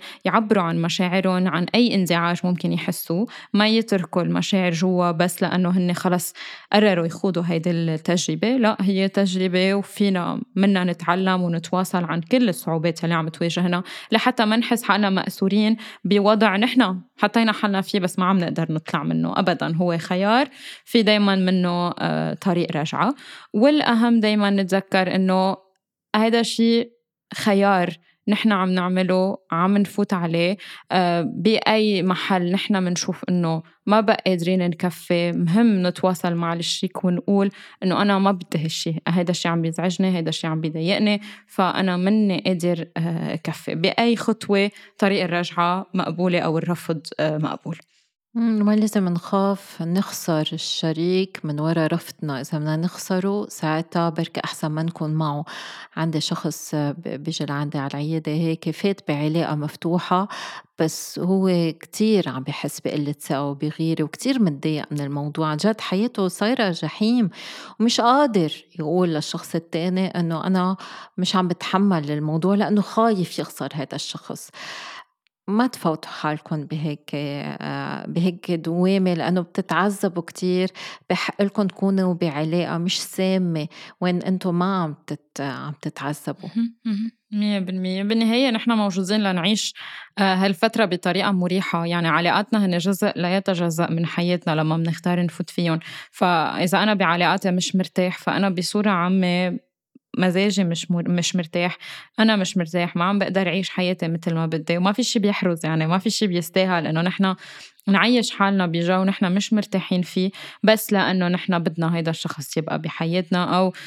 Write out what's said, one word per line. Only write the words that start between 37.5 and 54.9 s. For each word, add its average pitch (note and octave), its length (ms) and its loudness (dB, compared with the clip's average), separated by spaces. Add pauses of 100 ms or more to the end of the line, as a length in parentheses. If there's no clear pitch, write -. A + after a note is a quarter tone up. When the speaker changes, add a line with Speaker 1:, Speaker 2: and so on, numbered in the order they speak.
Speaker 1:
إنه F#3 200 2
أنا G3+ 160 4
ما G3 140 4
بدي F3 320 -4
هالشي، D#3+ 300 -4 (140)
هيدا F3 220 2
الشي F3 180 -2
عم E3 140 0
بيزعجني، F3 540 0
هيدا E3 120 -2
الشي D#3+ 180 -4
عم D#3+ 140 -2
بيضايقني، E3+ 600 0 (260)
فأنا F#3 500 0
مني G3 500 2
قادر، F3 380 0 (120)
آه، E3 380 -2
كفي. - 400 -8
بأي A3 420 2
خطوة G3+ 540 0 (280)
طريق G3 260 2
الرجعة F3 680 -2
مقبولة F3 440 0
أو E3 200 0
الرفض، E3 420 -4 (200)
آه، D#3 180 0
مقبول. D#3 380 -6 (580)
Speaker 2:
مم، A3+ 320 2
ما G#3+ 100 4
لازم G#3+ 320 2
نخاف G3 760 -2
نخسر E3 680 -2
الشريك E3+ 920 -2
من D3+ 160 -4
ورا D#3+ 260 2
رفضنا. D3+ 540 -4
إذا D3+ 180 -4
بدنا D3+ 180 -2
نخسره F#3+ 720 -2
ساعتها E3 600 -2
بركي E3 340 -6
أحسن - 240 -6
ما D3+ 140 -2
نكون D#3+ 320 -4